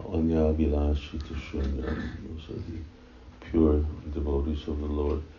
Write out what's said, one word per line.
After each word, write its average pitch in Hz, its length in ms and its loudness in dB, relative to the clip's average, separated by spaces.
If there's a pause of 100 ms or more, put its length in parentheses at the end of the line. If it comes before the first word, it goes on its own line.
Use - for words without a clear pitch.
(140)
Anyabhilashi 78 1120 4
to - 60 -10
Shunya, 71 520 -4
those - 640 -6
are - 120 -6 (100)
the 90 80 -8 (720)
pure 76 320 6 (300)
devotees 73 540 0
of 76 120 -2
the 76 60 -4
Lord. 73 360 0 (180)